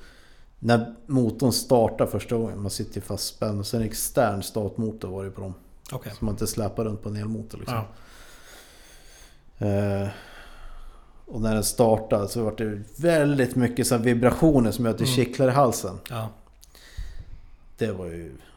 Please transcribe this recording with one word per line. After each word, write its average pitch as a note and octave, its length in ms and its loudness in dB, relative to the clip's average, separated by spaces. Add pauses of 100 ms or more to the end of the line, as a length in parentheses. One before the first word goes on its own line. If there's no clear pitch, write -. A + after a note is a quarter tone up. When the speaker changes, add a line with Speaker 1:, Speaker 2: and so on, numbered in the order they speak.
(580)
Speaker 1:
när A3 360 2 (120)
motorn B2 460 2
startar A#2 540 4
första A2 300 -2
gången, A2+ 260 -4
man F#2+ 80 -4
sitter - 240 -8
ju G2+ 60 -6
fastspänd, G#2 600 -4
och G2+ 60 -4
sen A2+ 160 -2
extern G#2 600 0
startmotor G#2+ 680 -4
var F#2+ 160 -6
det G2 60 -8
på F#2 100 -12
dem. F#2+ 140 -10 (380)
Speaker 2:
Okej. A#2+ 260 -10
Speaker 1:
Så - 60 -4
man G#2+ 100 0
inte G#2+ 120 -2
släpar A2 380 -2
runt G#2+ 180 -6
på G#2+ 60 -8
en G#2 80 -6
elmotor, A2 420 -6
liksom. A#2 180 -6
Speaker 2:
Ja. G#2+ 80 -2 (1800)
Speaker 1:
Eh, G2+ 420 0 (1160)
och D3 140 -8
när G#2+ 140 2
den G#2+ 100 2
startade A2 640 4
så A#2+ 160 -2
var G#2+ 120 -2
det G#2+ 240 -4 (160)
väldigt D3 600 4
mycket B2 300 2
så B2+ 100 2
här A2+ 80 2
vibrationer B2 680 6
som A#2+ 140 -2
gör A2+ 80 2
att G#2+ 60 -2
det A2+ 60 2
Speaker 2:
Mm. B2+ 120 2
Speaker 1:
kittlar B2+ 320 2
i - 20 6
halsen. A#2 480 2 (120)
Speaker 2:
Ja. A2 180 -6 (1500)
Speaker 1:
Det A2 140 0
var F#2 140 -8
ju... E2 260 -10 (240)